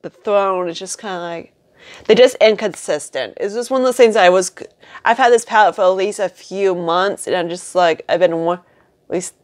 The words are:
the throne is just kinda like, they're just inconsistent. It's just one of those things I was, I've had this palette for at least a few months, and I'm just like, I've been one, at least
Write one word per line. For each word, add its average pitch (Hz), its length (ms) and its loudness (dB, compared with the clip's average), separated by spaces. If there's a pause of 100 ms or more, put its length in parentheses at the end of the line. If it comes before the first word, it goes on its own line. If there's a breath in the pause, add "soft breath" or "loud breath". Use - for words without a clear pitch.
the 160 60 -14
throne 196 600 -2
is 170 100 -12
just - 220 -14
kinda 190 180 -10
like, 170 340 -12 (520 loud breath)
they're 214 100 4
just 247 240 4
inconsistent. 180 1000 -2
It's 196 160 -6
just 240 160 -8
one 262 120 -2
of 254 40 0
those 254 120 0
things 226 180 4
I 185 140 6
was, 185 240 2 (500 loud breath)
I've 226 140 2
had 247 160 4
this 226 100 2
palette 214 320 2
for 214 60 -4
at 185 80 4
least 190 300 -2
a 185 100 -2
few 190 440 -4
months, 175 540 -2
and - 80 -2
I'm 170 140 -4
just 180 260 -12
like, 175 320 2
I've 170 140 0
been 165 240 0
one, 175 140 -2
at - 540 -18
least 180 200 -6 (100)